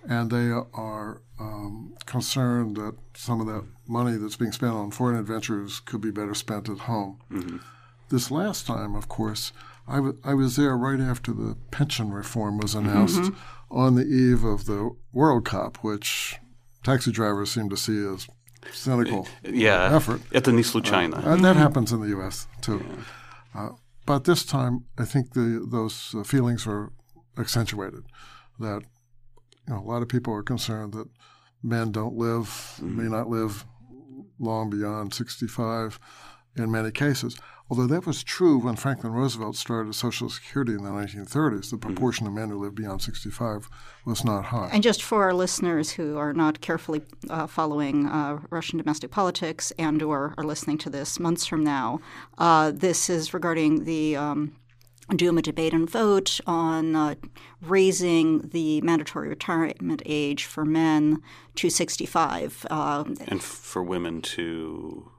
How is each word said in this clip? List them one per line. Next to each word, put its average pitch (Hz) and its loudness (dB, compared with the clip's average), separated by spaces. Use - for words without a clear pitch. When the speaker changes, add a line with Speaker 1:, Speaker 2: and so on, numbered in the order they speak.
Speaker 1:
And 117 -2
they 120 2
are, 110 -6
um, 107 -10
concerned 120 0
that 107 -6
some 117 -4
of 110 -2
that 107 -6
money 117 0
that's 107 -6
being 113 -2
spent 117 -2
on 101 -4
foreign 120 0
adventures 104 -4
could 110 -8
be 107 -4
better 104 -6
spent 104 -6
at 101 -6
home. 101 -4
Speaker 2:
Mm-hmm. 87 -6
Speaker 1:
This 127 2
last 175 -2
time, 107 -4
of 104 -4
course, 110 -4
I 135 0
wa-, 139 0
I 139 0
was 131 4
there 143 4
right 131 0
after 123 -2
the 110 -2
pension 123 0
reform 104 -4
was 104 -2
announced 104 4
Speaker 3:
Mm-hmm. - -4
Speaker 1:
on 127 6
the 127 6
eve 123 6
of 104 2
the 107 -2
World 135 6
Cup, - -4
which - -4
taxi 127 2
drivers 104 0
seem 107 -2
to 95 -4
see 104 0
as 95 -6
cynical 120 2
Speaker 2:
Yeah, 104 6
Speaker 1:
effort. 123 4
Speaker 2:
at 131 6
the 131 6
Nislu 117 4
Speaker 1:
Uh, - -8
Speaker 2:
China. 87 2
Speaker 1:
and 180 6
that 185 10
Speaker 3:
Mm-hmm. 165 8
Speaker 1:
happens 135 4
in 110 0
the 104 -4
U 98 -2
S - -8
too. 101 -2
Speaker 2:
Yeah. 101 -8
Speaker 1:
Uh, 107 -8
but 139 2
this 175 6
time, 123 0
I 117 0
think 127 0
the, 117 0
those, 113 -4
uh, 104 -4
feelings 120 0
were 104 -6
accentuated, 101 -2
that, 107 -6
you 127 -6
know, 101 -4
a 101 -10
lot 120 -2
of 120 -4
people 120 -2
are 104 -6
concerned 107 -4
that 110 -10
men 113 0
don't 110 -4
live, 117 0
Speaker 2:
Mm-hmm. 110 -6
Speaker 1:
may 113 -2
not 110 -2
live 110 -2
long 110 -2
beyond 104 -4
sixty-five 113 -4
in 113 -2
many 110 0
cases. 131 0
Although 123 2
that 170 2
was - -4
true 165 6
when 117 0
Franklin 113 -4
Roosevelt 113 -2
started 113 -4
Social 117 -2
Security 120 -2
in 101 -4
the 101 -6
nineteen 101 -6
thirties, 120 0
the 113 -6
Speaker 2:
Mm-hmm. 101 -6
Speaker 1:
proportion 120 0
of 98 -6
men 107 -4
who 101 -6
lived 101 -8
beyond 101 -4
sixty-five 107 -6
was 117 -2
not 104 0
high. 107 -2
Speaker 3:
And 208 4
just 214 4
for 208 2
our 185 4
listeners 175 0
who 151 -4
are 147 -2
not 156 2
carefully, 160 -4
uh, 156 -4
following, 147 0
uh, 147 -2
Russian 165 -4
domestic 151 -4
politics 175 -2
and 156 2
or 147 -2
are 160 -4
listening 151 -2
to 151 -8
this 139 -6
months 170 0
from 156 0
now, 139 0
uh, 156 6
this 156 0
is 160 -2
regarding 160 2
the, 156 0
um, 147 -2
Duma 170 4
debate 160 0
and 165 4
vote 208 4
on, 160 2
uh, 151 2
raising 170 4
the 156 0
mandatory 151 0
retirement 160 -2
age 147 -2
for - -6
men 156 4
to 180 2
sixty-five. 165 -2
Uh, 147 -2
Speaker 2:
And 98 -4
f-, - -10
for - -6
women 87 -4
to 82 -8